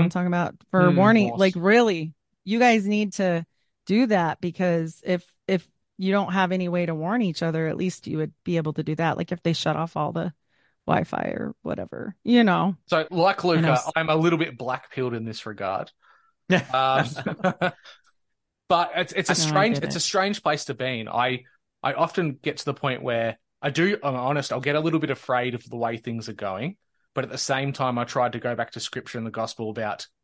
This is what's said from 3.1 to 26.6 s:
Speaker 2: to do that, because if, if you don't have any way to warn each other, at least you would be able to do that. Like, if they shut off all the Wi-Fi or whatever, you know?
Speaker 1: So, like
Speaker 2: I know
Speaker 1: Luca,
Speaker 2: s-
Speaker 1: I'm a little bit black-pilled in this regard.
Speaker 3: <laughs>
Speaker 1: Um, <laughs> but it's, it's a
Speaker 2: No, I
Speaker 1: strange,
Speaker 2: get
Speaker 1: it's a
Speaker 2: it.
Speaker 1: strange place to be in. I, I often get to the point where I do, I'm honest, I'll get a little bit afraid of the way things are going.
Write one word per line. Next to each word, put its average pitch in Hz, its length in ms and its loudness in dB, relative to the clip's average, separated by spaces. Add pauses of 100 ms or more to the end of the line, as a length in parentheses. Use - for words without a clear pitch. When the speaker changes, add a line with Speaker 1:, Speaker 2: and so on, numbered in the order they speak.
Speaker 2:
to 175 320 0 (420)
do 226 200 4
that, 175 340 2
because 170 640 -2
if, 180 180 0 (240)
if 185 200 0 (320)
you 190 120 0
don't 196 220 0
have 185 180 2
any 185 180 0
way 175 180 0
to 165 80 -2
warn 185 260 -2
each 175 220 -2
other, 160 240 0
at - 100 -4
least - 300 -4
you 156 100 -4
would 156 160 -4 (100)
be 170 140 -2
able 156 160 -2
to 160 100 -4
do 156 120 -4
that. 160 220 0
Like, 170 140 -6
if 175 120 -6
they 165 100 2
shut 156 220 0
off 165 200 -4
all 147 160 -2
the 165 220 -4 (540)
Wi-Fi 50 480 -2
or - 260 -8
whatever, - 600 -10
you 240 200 6
know? 180 320 2 (120)
Speaker 1:
So, 160 240 0
like 185 320 2 (100)
Speaker 2:
I 165 80 4
know 160 100 4
Speaker 1:
Luca, - 20 6
Speaker 2:
s- 127 220 0
Speaker 1:
I'm 160 140 2
a 156 60 4
little 165 240 4
bit 143 180 -4
black-pilled 127 560 -6
in 113 120 -4
this 110 200 -10
regard. 98 500 -6
Speaker 3:
<laughs> - 560 -12 (220)
Speaker 1:
Um, 131 320 2 (200)
<laughs> - 480 -2 (960)
but 175 280 2
it's, 175 180 -2
it's 190 160 -2
a 151 60 0
Speaker 2:
No, 156 220 0
I 196 80 6
Speaker 1:
strange, 226 140 0
Speaker 2:
get - 40 -4
Speaker 1:
it's 139 120 -6
a 175 40 -4
Speaker 2:
it. - 20 -2
Speaker 1:
strange 202 420 0
place 151 220 0
to 139 80 -6
be 127 280 -4
in. 107 60 -10
I, 123 360 -2 (400)
I 135 100 0
often 156 480 -2
get 143 160 -6
to - 80 -12
the 143 80 -2
point 131 300 -4
where 117 340 -2 (240)
I 147 80 -4
do, 180 340 0
I'm 139 120 -2
honest, 135 360 -2
I'll 117 80 -2
get 143 160 -2
a 151 40 0
little 160 200 0
bit 151 120 -2
afraid 123 440 -2
of - 140 -14
the 123 80 -10
way 117 200 -4
things 113 320 -8
are 110 40 -12
going. 104 440 -8 (360)